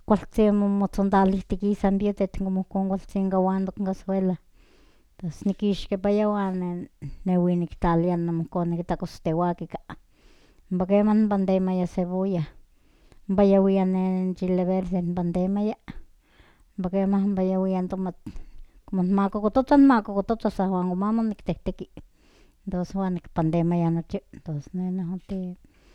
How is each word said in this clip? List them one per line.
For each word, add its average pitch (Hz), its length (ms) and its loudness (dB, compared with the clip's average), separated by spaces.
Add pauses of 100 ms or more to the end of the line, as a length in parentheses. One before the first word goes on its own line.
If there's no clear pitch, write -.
kualtzin 214 480 2
mo-, 202 140 2
motzontlalihtiki 196 1080 0
san 196 240 2
pietetl, 196 460 -2
como 190 180 -2
ohkon 190 300 -2
kualtzin 190 400 -2
kawantok 190 480 0
n 202 80 -2
cazuela. 190 480 -2 (800)
Entonces, - 320 -8
nikixkepaya 202 800 0
uan 196 300 -2
ne-, 175 300 -6 (360)
neui 180 300 2
niktlalia 170 640 0
n 170 100 -2
ohkon 170 460 -2
nikitakostewakika. 170 1040 -4 (920)
Ompa 185 140 0
kemah 208 300 4
nipantemaya 190 720 2
cebolla. 185 560 -2 (840)
Ompa 196 180 4
yauia 196 400 4
ne 185 160 0 (260)
n 180 60 -4
chile 180 320 0
verde, 185 340 -2
nipantemaya. 180 800 -2 (960)
Ompa 180 160 -4
kemah 196 320 2
ompa 196 180 0
yauia 190 380 0
n 180 80 -4
tomat. 185 320 -6 (640)
Como 185 200 -2
nmakokototza, 202 760 2
nmakokototza 214 720 4
sa 190 160 0
uan 185 240 0
como 185 140 -2
amo 226 180 0
niktehteki. 190 640 -6 (800)
Entonces, 180 280 -6
uan 190 180 -2
nikpantemaya 170 760 0
nochi. 165 300 -4 (140)
Entonces, - 400 -10
ne 185 180 -4
nehon 185 320 -6
ti-, 180 320 -8 (400)